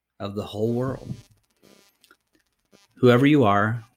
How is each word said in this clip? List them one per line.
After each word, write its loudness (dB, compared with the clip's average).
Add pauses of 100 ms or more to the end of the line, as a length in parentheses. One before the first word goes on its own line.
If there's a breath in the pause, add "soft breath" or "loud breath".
(200)
of -12
the -6
whole -4
world. -6 (1800)
Whoever 4
you 4
are, 0 (140)